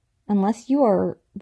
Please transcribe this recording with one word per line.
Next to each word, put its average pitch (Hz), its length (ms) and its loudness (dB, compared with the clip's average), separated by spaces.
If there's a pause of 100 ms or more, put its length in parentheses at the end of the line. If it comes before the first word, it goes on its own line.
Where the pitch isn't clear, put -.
(260)
unless 202 420 -2
you 277 140 2
are 185 360 0 (240)